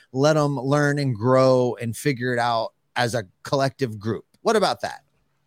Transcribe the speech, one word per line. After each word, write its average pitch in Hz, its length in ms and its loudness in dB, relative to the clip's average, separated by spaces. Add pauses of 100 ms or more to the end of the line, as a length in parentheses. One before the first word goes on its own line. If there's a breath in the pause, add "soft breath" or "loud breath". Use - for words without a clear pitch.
(120)
let 147 240 4
'em 143 200 0
learn 143 420 2
and 135 160 -2
grow 127 680 2
and 117 160 -6
figure 127 360 -4
it 117 80 -2
out 117 320 -2 (240)
as 120 180 0
a 113 100 -4 (200)
collective 135 560 -2
group"? 104 240 -6 (180)
What 220 140 2
about 175 240 0
that? - 240 -10 (420)